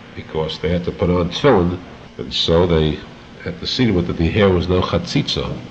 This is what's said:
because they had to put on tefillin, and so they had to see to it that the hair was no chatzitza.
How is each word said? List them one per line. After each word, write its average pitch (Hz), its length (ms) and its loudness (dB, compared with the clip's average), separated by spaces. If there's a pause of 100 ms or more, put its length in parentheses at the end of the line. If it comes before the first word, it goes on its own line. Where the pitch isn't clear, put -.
(160)
because 78 440 -6
they 80 100 -2
had 87 160 0
to 85 60 -4
put 87 180 0
on 90 220 2
tefillin, 90 480 2 (400)
and 65 120 -10
so 82 360 2
they 78 320 2 (440)
had 90 160 -10
to 95 60 -10
see 123 220 0
to 98 100 2
it 85 60 2
that - 140 -6
the 82 120 2
hair 98 200 4
was 85 200 2
no 90 120 2
chatzitza. - 760 -2 (140)